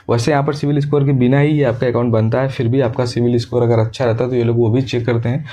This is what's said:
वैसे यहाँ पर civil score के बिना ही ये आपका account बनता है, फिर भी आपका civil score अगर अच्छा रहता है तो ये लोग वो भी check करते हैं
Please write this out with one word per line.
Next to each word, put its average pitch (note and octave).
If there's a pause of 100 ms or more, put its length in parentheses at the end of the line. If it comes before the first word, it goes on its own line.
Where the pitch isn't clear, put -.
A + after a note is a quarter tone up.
वैसे A#2+
यहाँ C#3+
पर D3
civil C#3+
score C#3+
के C#3
बिना B2+
ही D3
ये C#3+
आपका A#2+
account A#2+
बनता A2+
है, C3+
फिर B2+
भी C3
आपका B2
civil A#2+
score A#2+
अगर A#2
अच्छा A#2
रहता A#2
है B2+
तो B2+
ये A#2+
लोग A#2
वो A#2
भी B2
check B2
करते A#2
हैं D3